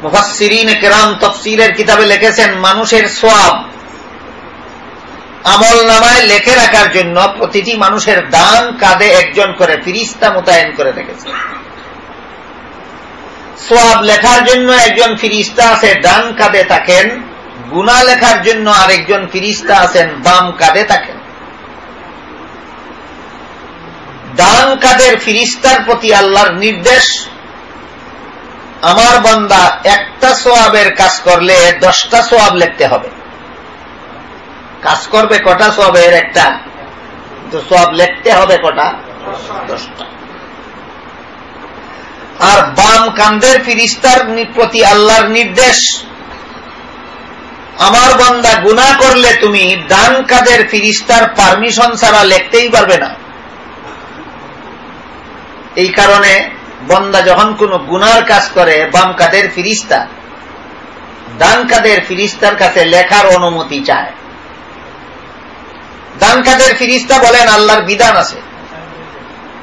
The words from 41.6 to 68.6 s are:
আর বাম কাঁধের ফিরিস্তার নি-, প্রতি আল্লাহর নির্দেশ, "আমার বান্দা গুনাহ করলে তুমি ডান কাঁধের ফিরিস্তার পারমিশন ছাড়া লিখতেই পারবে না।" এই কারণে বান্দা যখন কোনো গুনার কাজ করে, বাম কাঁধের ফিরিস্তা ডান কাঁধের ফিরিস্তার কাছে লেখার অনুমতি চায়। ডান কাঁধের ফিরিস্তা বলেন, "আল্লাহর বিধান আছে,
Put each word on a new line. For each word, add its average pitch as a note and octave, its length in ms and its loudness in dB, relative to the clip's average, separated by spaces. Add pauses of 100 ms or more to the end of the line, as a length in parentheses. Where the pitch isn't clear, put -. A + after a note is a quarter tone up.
আর G3+ 160 4
বাম A3+ 480 2
কাঁধের G#3+ 540 0
ফিরিস্তার A#3+ 640 0
নি-, A3+ 160 -4 (100)
প্রতি A3+ 300 0
আল্লাহর G#3+ 420 2
নির্দেশ, A#3 760 -2 (1800)
"আমার A#3+ 400 4
বান্দা A#3+ 360 2
গুনাহ B3 480 2
করলে B3 320 4
তুমি F#3+ 540 0
ডান A#3+ 360 2
কাঁধের B3 440 2
ফিরিস্তার G#3+ 600 0
পারমিশন A3 680 0
ছাড়া G#3+ 280 2
লিখতেই F#3+ 460 0
পারবে F#3+ 280 2
না।" C#3 180 -6 (2500)
এই F#3 120 -2
কারণে G3+ 600 2 (380)
বান্দা F#3+ 340 0
যখন F#3+ 340 2
কোনো G3+ 220 -2
গুনার G#3 460 0
কাজ G#3 300 0
করে, D#3 400 0
বাম F3+ 200 2
কাঁধের F#3 420 0
ফিরিস্তা F#3 520 -4 (1300)
ডান A3+ 280 0
কাঁধের A3 400 0
ফিরিস্তার G3+ 480 -4
কাছে F3+ 300 0
লেখার F3+ 420 2
অনুমতি E3 560 -2
চায়। C#3+ 280 -4 (2000)
ডান A#3+ 240 2
কাঁধের C4 320 0
ফিরিস্তা B3+ 440 0
বলেন, A#3+ 280 4
"আল্লাহর G#3+ 340 2
বিধান G3+ 360 0
আছে, - 180 -4 (1300)